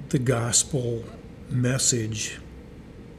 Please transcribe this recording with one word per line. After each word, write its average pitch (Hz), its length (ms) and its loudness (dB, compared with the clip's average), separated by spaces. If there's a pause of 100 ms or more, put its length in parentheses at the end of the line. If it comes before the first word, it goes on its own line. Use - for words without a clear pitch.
(100)
the 151 80 4
gospel 117 840 2 (440)
message 123 880 2 (800)